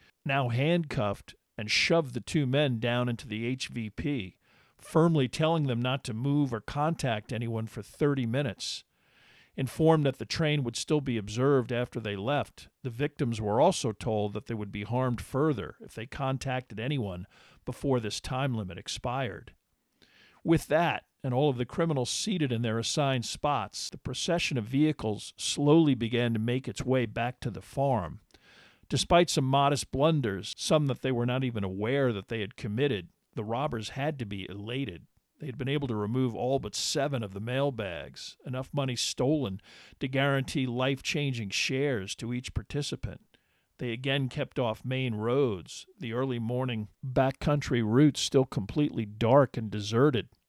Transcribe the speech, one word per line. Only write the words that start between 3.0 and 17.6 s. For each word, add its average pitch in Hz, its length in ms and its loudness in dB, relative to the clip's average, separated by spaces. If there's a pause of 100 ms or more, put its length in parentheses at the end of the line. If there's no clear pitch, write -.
into 117 180 -4
the 107 200 -4
H 127 220 -4
V 117 220 -6
P, 113 460 -4 (420)
firmly 160 480 4
telling 156 400 2
them 120 160 0
not 127 220 -2
to 123 100 -6
move 139 380 0
or 110 80 -4
contact 143 720 -2
anyone 113 340 -4
for 110 160 -10
thirty 139 440 0
minutes. 117 580 -4 (720)
Informed 156 500 4
that 131 120 0
the - 60 -8
train 151 380 0
would 120 140 -4
still 151 240 0
be 131 180 -2
observed 120 540 2
after 120 260 -4
they 107 160 -4
left, 113 540 -4 (160)
the 127 60 -6
victims 120 500 -2
were 107 200 2
also 156 300 4
told 104 420 -2
that 101 140 -8
they 117 80 -6
would 104 160 -6
be 101 140 -6
harmed 120 360 0
further 131 600 0
if - 160 -20
they 113 100 -10
contacted 131 720 -6
anyone 110 480 -4 (380)